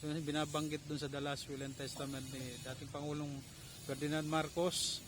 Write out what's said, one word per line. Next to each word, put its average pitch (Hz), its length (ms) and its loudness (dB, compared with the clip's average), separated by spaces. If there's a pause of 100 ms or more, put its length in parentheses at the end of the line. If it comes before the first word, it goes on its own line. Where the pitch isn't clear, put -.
Yung 151 200 0
binabanggit 151 640 2
dun 147 120 0
sa 143 80 0
The 139 120 0
Last 143 320 0
Will 135 120 -2
and 135 120 -4
Testament 139 560 -2
ni 135 80 -4 (240)
dating 131 280 -6
Pangulong 147 400 0 (560)
Ferdinand 151 400 2
Marcos 160 800 4